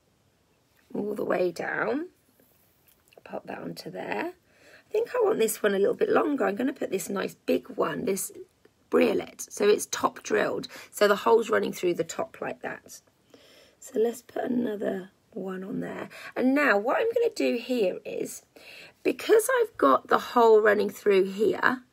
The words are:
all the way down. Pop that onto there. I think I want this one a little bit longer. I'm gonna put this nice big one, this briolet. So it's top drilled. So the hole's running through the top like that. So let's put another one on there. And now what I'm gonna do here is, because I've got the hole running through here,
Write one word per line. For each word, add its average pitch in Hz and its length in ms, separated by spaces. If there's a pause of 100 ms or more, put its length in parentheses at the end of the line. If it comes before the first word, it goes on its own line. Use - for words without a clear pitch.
(920)
all 202 200
the - 120
way 180 260
down. 208 560 (1160)
Pop - 220
that - 120
onto 170 320
there. 208 420 (540)
I - 40
think 453 220
I 508 80
want - 180
this 220 220
one 202 140
a 196 40
little 196 140
bit - 160
longer. 277 360
I'm 196 100
gonna 254 160
put - 180
this 190 200
nice 175 260 (100)
big - 260
one, 180 340
this 196 260 (600)
briolet. - 560
So - 180
it's - 200
top - 340
drilled. - 460 (240)
So 208 160
the 202 80 (100)
hole's 226 240
running 208 240
through 175 220
the 165 80
top - 360
like - 220
that. - 400 (760)
So - 200
let's 226 220
put - 220
another 208 680 (220)
one 190 320
on 190 160
there. 180 300 (260)
And 262 180
now 277 240
what 240 200
I'm 466 140
gonna 466 220
do 254 240
here 233 480
is, - 380 (580)
because - 480 (100)
I've 453 180
got - 300
the - 120
hole 226 420
running 208 300
through 196 340
here, 202 560 (120)